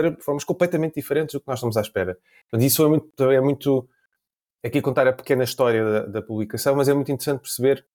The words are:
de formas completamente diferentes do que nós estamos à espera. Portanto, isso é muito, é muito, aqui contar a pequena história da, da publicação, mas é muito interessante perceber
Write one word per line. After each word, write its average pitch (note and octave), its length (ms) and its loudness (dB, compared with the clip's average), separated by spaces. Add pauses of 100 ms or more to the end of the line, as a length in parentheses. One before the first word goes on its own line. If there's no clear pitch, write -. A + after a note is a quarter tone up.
(160)
de - 80 -20
formas C#3+ 220 -4
completamente E3 500 -2
diferentes D3 380 -4
do C#3 80 -6
que - 60 -16
nós B2 120 -6
estamos A#2 160 -2
à A2 60 2
espera. F#2 360 -4 (320)
Portanto, A#2 160 2
isso C#3 180 2
é D3+ 40 6
muito, D3+ 360 0
é C3 180 4
muito, C#3 480 0 (720)
aqui - 180 -2
contar C3 260 2
a C3 60 4
pequena B2+ 300 0
história A#2+ 400 2
da, G#2+ 220 0
da G#2 160 -6
publicação, G#2+ 540 -4
mas C#3 120 2
é C#3 60 4
muito C#3 180 0
interessante C#3 300 -4
perceber C3+ 540 -2